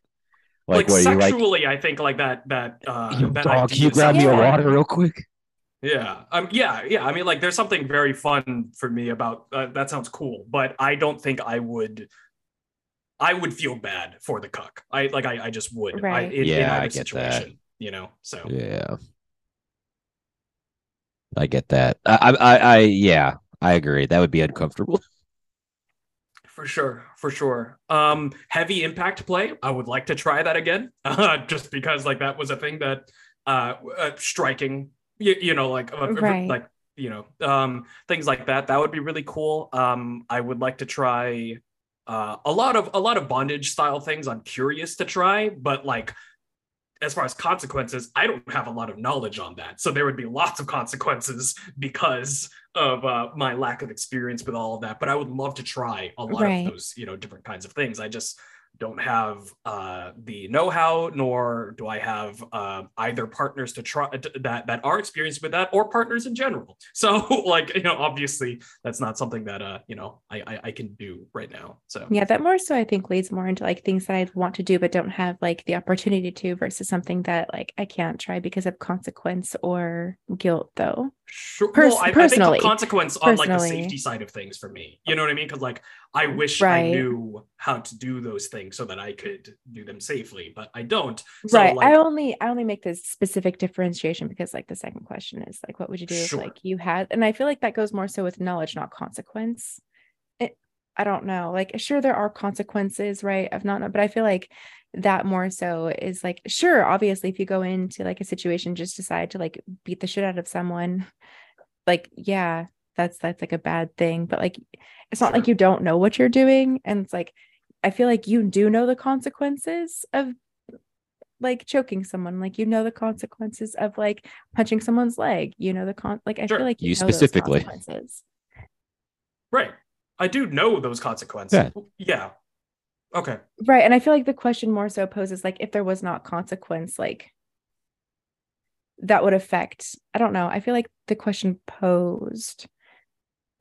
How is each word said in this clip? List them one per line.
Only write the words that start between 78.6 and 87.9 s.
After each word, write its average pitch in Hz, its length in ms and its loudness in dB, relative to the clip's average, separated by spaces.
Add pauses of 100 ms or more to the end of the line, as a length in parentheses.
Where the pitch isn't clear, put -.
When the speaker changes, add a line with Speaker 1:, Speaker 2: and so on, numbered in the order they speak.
Speaker 3:
of 180 100 -4
consequence - 840 -6
or 175 560 -4 (180)
guilt, 170 380 0
though. - 340 -2 (160)
Speaker 2:
Sure. - 460 -4
Speaker 3:
Pers-, 285 240 8
Speaker 2:
Well, - 20 2
I, 180 120 2
I - 20 4
think - 20 2
Speaker 3:
personally. 254 460 8
Speaker 2:
of - 40 2
consequence 202 540 2
on, 214 180 6
like, 156 140 2
the 185 80 4
Speaker 3:
Personally. 170 240 0
Speaker 2:
safety 170 160 -6
side 117 240 -6
of 104 80 -14
things 101 280 -16
for 104 120 -18
me. 85 360 -20
You 156 100 0
know 156 80 0
what 151 80 0
I - 20 -2
mean? 147 160 -6
'Cause, 147 100 -10
like, 123 220 -8 (320)
I 151 140 2
wish 143 340 -2
I 190 40 8
Speaker 3:
Right. 170 260 6
Speaker 2:
knew 117 540 -2 (120)
how 127 220 -2
to 117 180 -16